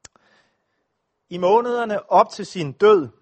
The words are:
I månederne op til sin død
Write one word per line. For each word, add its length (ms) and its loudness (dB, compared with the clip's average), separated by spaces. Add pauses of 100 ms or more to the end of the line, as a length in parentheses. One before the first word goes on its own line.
(1300)
I 80 -12
månederne 760 -2
op 160 4
til 180 -14
sin 260 -8
død 360 4 (140)